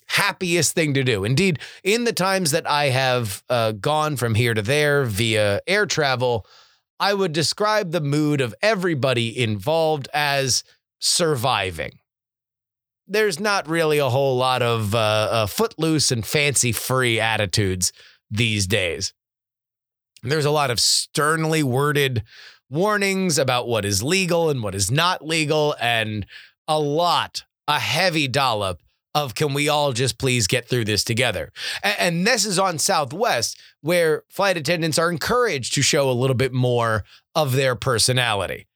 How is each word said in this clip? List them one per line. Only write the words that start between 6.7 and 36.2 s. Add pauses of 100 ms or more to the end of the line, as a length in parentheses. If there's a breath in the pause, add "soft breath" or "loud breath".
I
would
describe
the
mood
of
everybody
involved
as (360 soft breath)
surviving. (1080)
There's
not
really
a
whole
lot
of,
uh,
uh,
footloose
and
fancy
free
attitudes (400 loud breath)
these
days. (1120)
There's
a
lot
of
sternly
worded (460 loud breath)
warnings
about
what
is
legal
and
what
is
not
legal,
and (420 loud breath)
a
lot, (220)
a
heavy
dollop (340)
of
"Can
we
all
just
please
get
through
this
together?" (300 loud breath)
A-,
and
this
is
on
Southwest, (220 loud breath)
where
flight
attendants
are
encouraged
to
show
a
little